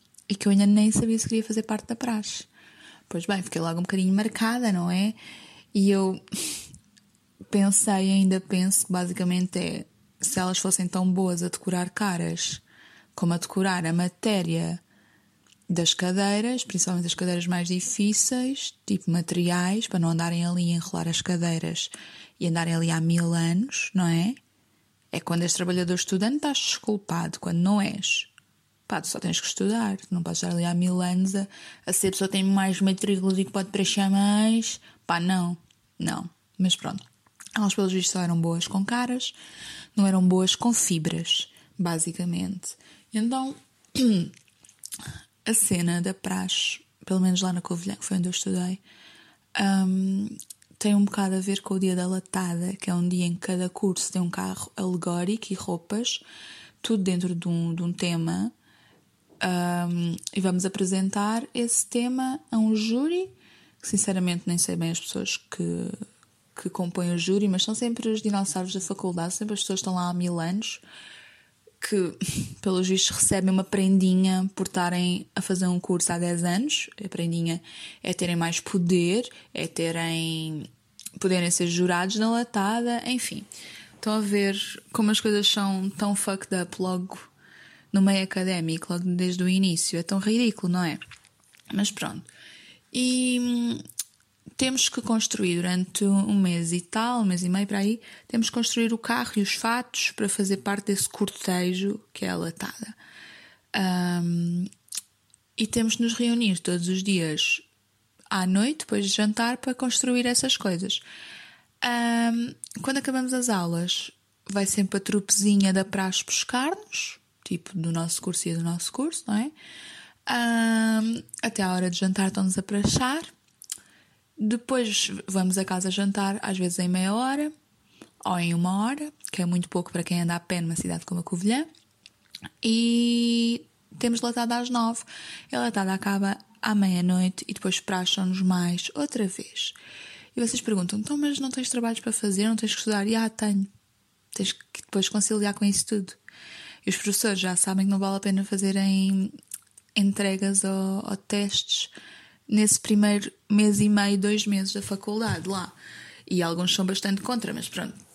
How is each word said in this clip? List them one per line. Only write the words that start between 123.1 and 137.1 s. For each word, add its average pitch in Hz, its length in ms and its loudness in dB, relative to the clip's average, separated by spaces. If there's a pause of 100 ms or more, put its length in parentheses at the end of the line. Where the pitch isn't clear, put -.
Depois 226 720 0 (160)
vamos 185 300 0
a 190 60 -2
casa 190 260 -2
jantar, 196 520 0
às 190 160 -4
vezes 180 200 -2
em 180 100 0
meia 185 260 0
hora, 277 380 -2 (720)
ou 180 140 -2
em 170 140 0
uma 180 320 2
hora, 285 280 -4 (180)
que - 100 -6
é 175 60 0
muito 175 220 0
pouco 175 240 -4
para 175 100 -2
quem 175 200 0
anda 170 120 0
a 175 60 -4
pé 175 200 -4
numa 165 160 -2
cidade 170 280 -4
como 175 160 -4
a 170 40 -10
Covilhã. 214 420 0 (960)
E 233 1040 2 (320)
temos 233 220 0
latada 240 380 -2
às 240 100 -4
nove. 233 340 0 (480)
E - 60 -6
a 247 40 -2
latada 202 340 0
acaba 196 440 0 (220)
à 220 140 0
meia-noite 185 720 2